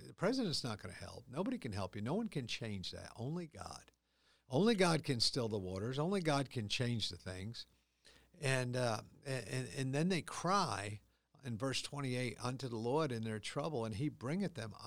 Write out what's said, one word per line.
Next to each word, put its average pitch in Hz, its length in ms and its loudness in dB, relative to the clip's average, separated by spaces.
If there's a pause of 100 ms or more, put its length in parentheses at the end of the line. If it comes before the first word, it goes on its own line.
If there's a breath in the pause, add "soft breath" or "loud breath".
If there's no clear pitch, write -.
the 113 80 -16
president's 208 480 2
not 110 180 -4
gonna 87 140 -10
help. 90 340 -12
Nobody 196 300 -2
can 113 140 -6
help 95 240 -2
you. 104 60 -4
No 127 120 0
one 226 140 0
can 127 180 -2
change 104 460 -4
that. 90 240 -12
Only 156 320 -4
God. - 420 -12 (580)
Only 202 280 6
God 170 280 6
can 131 160 2
still 117 280 4
the 107 100 2
waters. 95 400 0
Only 185 240 2
God 143 260 4
can 104 200 -2
change 120 420 2
the 92 80 -8
things. 92 480 -8 (720)
And, 127 360 2
uh, 117 240 2 (260)
and, 127 500 -2
and 131 180 0
then 160 140 4
they 175 140 2
cry 110 760 0 (440)
in 117 140 -4
verse 131 240 0
twenty-eight, 127 600 -2
"Unto 127 260 -2
the 117 80 -2
Lord 131 360 2
in 113 120 -2
their 110 160 -2
trouble, 147 440 -2
and 113 120 -2
he 143 120 0
bringeth 156 460 -2
them 110 180 -6 (140)